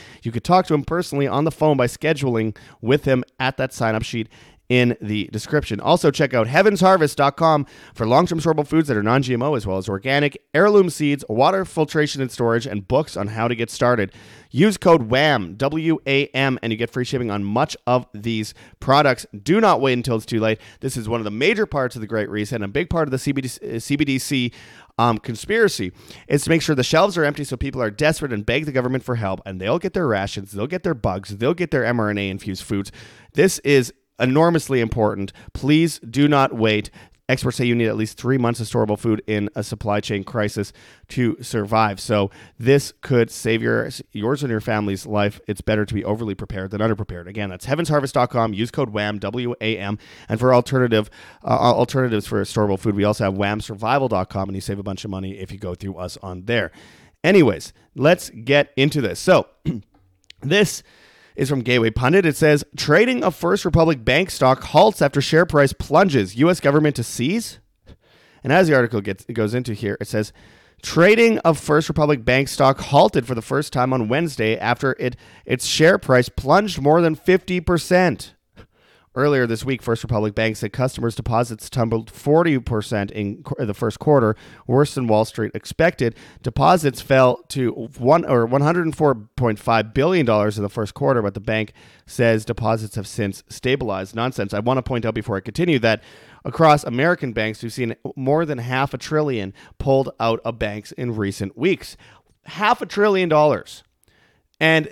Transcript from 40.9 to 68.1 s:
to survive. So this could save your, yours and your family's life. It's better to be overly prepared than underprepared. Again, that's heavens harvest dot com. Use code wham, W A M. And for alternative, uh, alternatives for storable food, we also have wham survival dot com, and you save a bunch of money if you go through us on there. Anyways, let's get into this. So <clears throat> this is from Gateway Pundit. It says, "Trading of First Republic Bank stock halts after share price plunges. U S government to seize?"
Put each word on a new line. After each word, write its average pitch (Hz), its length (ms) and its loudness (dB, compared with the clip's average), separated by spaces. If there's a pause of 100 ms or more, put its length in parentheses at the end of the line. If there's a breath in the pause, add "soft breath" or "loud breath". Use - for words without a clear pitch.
to 123 340 -2
survive. 107 560 -2
So 104 320 -2 (260 loud breath)
this 135 440 2
could 117 280 2
save 113 320 -2
your, 117 300 -2 (220)
yours 131 320 -4
and 120 80 -4
your 107 80 -2
family's 104 440 -4
life. 104 440 -2
It's 104 140 -8
better 107 220 0
to - 80 -8
be 101 120 -4
overly 107 320 -6
prepared 95 340 -10
than 104 100 -6
underprepared. 101 460 -4
Again, 101 240 -8
that's 92 140 -14
heavens 143 240 -2
harvest 143 260 0
dot 127 160 2
com. 113 240 0
Use 113 160 -4
code 131 200 -4
wham, 104 280 -4
W 120 420 -6
A 110 180 -2
M. 101 200 -4 (300 loud breath)
And 107 100 -2
for 127 160 4
alternative, 120 560 2 (320 loud breath)
uh, - 60 -6
alternatives 120 800 2
for 107 140 -2
storable 101 360 0
food, 107 160 0
we 101 80 0
also 104 220 0
have 98 100 0
wham 101 260 -2
survival 117 460 -2
dot 95 240 -2
com, 95 180 -6
and 95 60 -8
you 98 60 -8
save 101 180 -6
a 98 60 -10
bunch 98 200 -8
of 107 60 -12
money 95 300 -10
if 92 100 -12
you 98 80 -14
go 92 160 -10
through 95 220 -10
us 90 260 -12
on 92 220 -12
there. 107 260 -2 (540 loud breath)
Anyways, 147 480 4 (240 soft breath)
let's 156 340 2
get 135 460 0
into 143 240 2
this. 90 180 -4
So 165 300 2 (160)
<clears throat> - 760 -12
this 190 440 0 (520 soft breath)
is 127 120 -4
from 135 140 -2
Gateway 117 280 2
Pundit. 143 360 2
It 147 100 0
says, 151 280 4 (120)
"Trading 240 480 2
of 185 100 0
First 185 300 -2
Republic 160 400 2
Bank 139 260 0
stock 131 320 2
halts 196 400 4
after 147 180 2
share 160 260 4
price 143 260 4
plunges. 139 640 2
U 151 140 4
S 180 100 0
government 147 360 2
to 120 60 -4
seize?" 165 560 -4 (840 soft breath)